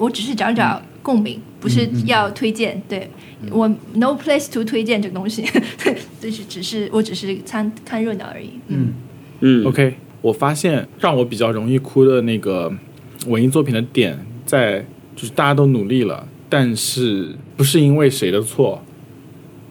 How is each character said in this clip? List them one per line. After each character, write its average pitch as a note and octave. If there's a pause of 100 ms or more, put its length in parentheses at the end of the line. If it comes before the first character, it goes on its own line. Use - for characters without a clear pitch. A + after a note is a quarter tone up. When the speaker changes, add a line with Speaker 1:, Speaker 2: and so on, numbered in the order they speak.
Speaker 1:
我 A#3+
只 -
是 B3+
找 G#3
找 G3 (200)
共 B3
鸣， G#3+
Speaker 2:
嗯。 - (180)
Speaker 1:
不 -
是 A#3 (160)
要 A3
推 A3
荐， G#3+
Speaker 2:
嗯， -
嗯。 -
Speaker 1:
对。 F#3+ (320)
Speaker 2:
嗯。 G#3+
Speaker 1:
我 A3 (240)
no B3+
place C#4+
to A3
推 A3+
荐 A3
这 G#3
个 F3+
东 F#3+
西， A3 (380)
<laughs> -
就 A3+
是 G#3+
只 F3+
是， G#3
我 A3
只 A3
是 F#3+
参-， G#3+ (160)
看 A3
热 A3+
闹 F#3+
而 -
已。 - (160)
嗯。 C3 (480)
Speaker 2:
嗯。 B2+
Speaker 3:
嗯。 G2+
Speaker 4:
OK， C3 (260)
我 A2+
发 C#3+
现 D3+ (120)
让 E3
我 B2
比 A#2+
较 A#2
容 A2
易 C3
哭 C3+
的 C3
那 A#2
个 F2+ (540)
文 A#2
艺 B2+
作 D3
品 C3+
的 A2+
点 G#2+ (260)
在， A2 (300)
就 -
是 A#2
大 D#3+
家 C#3+
都 C#3+
努 A#2+
力 B2
了， F2 (220)
但 B2+
是 G2+ (200)
不 C#3
是 C#3
因 C#3+
为 D3+
谁 A2
的 G2+
错， A2 (880)